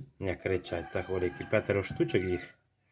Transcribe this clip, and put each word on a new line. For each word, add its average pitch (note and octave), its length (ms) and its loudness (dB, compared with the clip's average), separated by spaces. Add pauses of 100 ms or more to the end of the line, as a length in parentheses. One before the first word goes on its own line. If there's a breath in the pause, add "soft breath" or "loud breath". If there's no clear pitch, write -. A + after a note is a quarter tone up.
(200)
Не F#2+ 160 -2
кричать, F2+ 580 -2
це F#2 100 0
хворіки. F2+ 480 -2
П'ятеро G2+ 320 4
штучок A#2 400 2
їх. F2+ 360 -2 (320 soft breath)